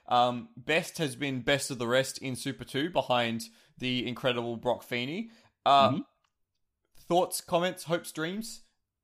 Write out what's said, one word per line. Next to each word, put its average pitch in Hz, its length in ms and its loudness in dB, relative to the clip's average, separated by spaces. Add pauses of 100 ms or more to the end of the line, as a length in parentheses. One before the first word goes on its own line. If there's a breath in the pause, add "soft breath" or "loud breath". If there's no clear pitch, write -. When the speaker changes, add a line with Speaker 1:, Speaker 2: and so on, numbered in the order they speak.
Speaker 1:
Um, 123 480 2
Best 156 420 -2
has 139 180 -2
been 135 240 -4
best 135 300 0
of 131 80 -6
the 120 80 -2
rest 127 320 2
in 127 180 -6
Super 127 280 -8
two 139 260 -4
behind 120 540 0 (340 soft breath)
the 127 280 -2
incredible 120 500 -2
Brock 113 260 -2
Feeney. 139 480 -6 (340 loud breath)
Uh, 135 260 8
Speaker 2:
Mm-hmm. 139 100 0 (1080)
Speaker 1:
thoughts, 175 320 2
comments, 180 440 -2
hopes, 165 280 -4
dreams? 185 500 -6 (420)